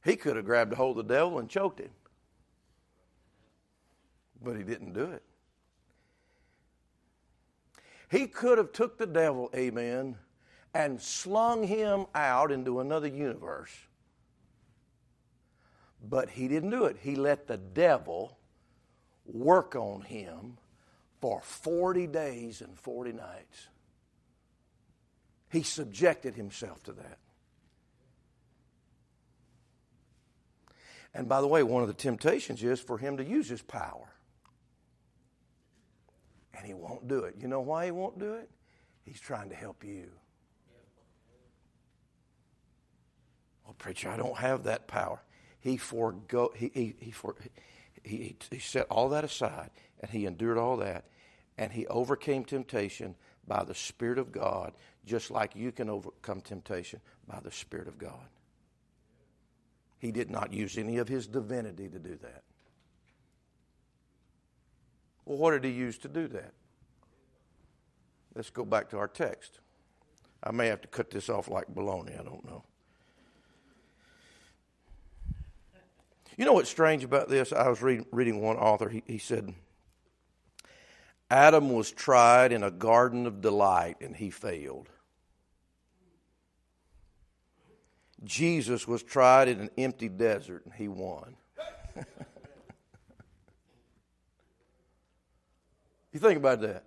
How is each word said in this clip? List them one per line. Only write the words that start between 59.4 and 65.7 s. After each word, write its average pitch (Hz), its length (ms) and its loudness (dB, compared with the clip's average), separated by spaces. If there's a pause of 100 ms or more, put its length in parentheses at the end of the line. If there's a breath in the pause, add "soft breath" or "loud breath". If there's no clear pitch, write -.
He 117 120 -6
did 110 200 -4
not 104 200 -4
use 101 280 -6
any 113 180 -4
of 120 100 -2
his 127 200 -6
divinity 107 600 -8
to 92 120 -16
do 82 240 -16
that. 117 180 -20 (2750)
Well, 143 140 -6
what 160 140 4
did 135 120 2
he 131 60 -2
use 123 300 -6